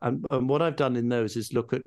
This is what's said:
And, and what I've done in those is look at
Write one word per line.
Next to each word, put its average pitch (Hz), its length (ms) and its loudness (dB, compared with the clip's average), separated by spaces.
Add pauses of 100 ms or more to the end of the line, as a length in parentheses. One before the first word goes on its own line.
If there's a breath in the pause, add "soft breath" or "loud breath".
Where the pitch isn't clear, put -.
And, 135 280 -2
and 131 180 2
what 147 140 4
I've 165 140 0
done 131 200 2
in 120 120 0
those 117 280 0
is 110 160 -6
look 120 200 -2
at 123 140 -2